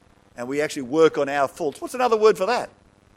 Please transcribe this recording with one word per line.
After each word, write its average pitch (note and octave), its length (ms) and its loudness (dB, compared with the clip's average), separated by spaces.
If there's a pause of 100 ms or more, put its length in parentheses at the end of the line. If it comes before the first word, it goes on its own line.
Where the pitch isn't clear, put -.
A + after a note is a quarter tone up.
(380)
and B2 100 -10
we C#3+ 140 -4
actually D3+ 220 -6
work D#3 340 4
on C#3 120 0
our C#3+ 180 0
faults? D3 340 -8
What's E4 140 -10
another B3 220 0
word G#3+ 200 4
for F#3 80 -4
that? A3+ 240 -2 (480)